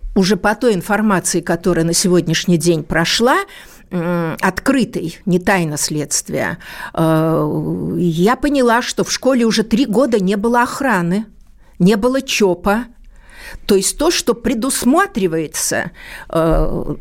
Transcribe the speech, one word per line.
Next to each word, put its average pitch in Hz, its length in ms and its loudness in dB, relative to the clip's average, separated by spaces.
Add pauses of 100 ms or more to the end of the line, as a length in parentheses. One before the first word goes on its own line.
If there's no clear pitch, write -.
(140)
уже 190 220 4
по 214 180 0
той 220 200 2
информации, 196 680 0
которая 170 440 0
на 170 100 0
сегодняшний 175 640 2
день 160 260 0
прошла, 226 540 2 (540)
м, 170 480 -2
открытой, 190 840 -2
не 180 120 2
тайна 175 380 0
следствия, 147 840 -4 (360)
э, 160 1040 0
я 180 380 2
поняла, 247 460 2
что - 220 -4
в - 80 -6
школе 254 320 2
уже 220 180 2
три 226 240 0
года 226 320 2
не 196 180 0
было 233 260 0
охраны, 220 640 -2 (520)
не 196 180 4
было 254 260 0
чопа. 202 600 0 (840)
То 208 80 4
есть 190 240 0
то, 302 120 2
что - 240 0
предусматривается, 226 1600 -2 (400)
э, 160 720 0